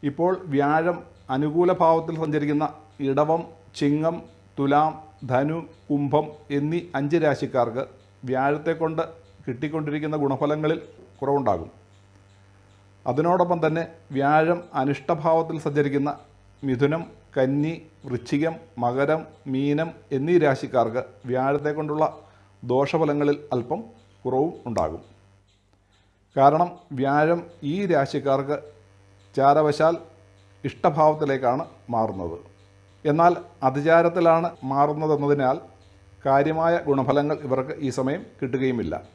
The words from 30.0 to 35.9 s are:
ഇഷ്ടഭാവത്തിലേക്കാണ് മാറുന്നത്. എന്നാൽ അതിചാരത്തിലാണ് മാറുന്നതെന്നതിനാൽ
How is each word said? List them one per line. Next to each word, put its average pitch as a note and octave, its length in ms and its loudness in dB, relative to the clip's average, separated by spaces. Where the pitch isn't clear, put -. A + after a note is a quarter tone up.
ഇഷ്ടഭാവത്തിലേക്കാണ് D3 960 0
മാറുന്നത്. F#2+ 420 -2
എന്നാൽ E3+ 220 6
അതിചാരത്തിലാണ് E3 800 4
മാറുന്നതെന്നതിനാൽ C#3+ 840 2